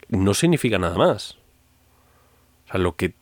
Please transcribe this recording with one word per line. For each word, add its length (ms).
No 240
significa 460
nada 180
más. 400
O 40
sea, 100
lo 160
que, 240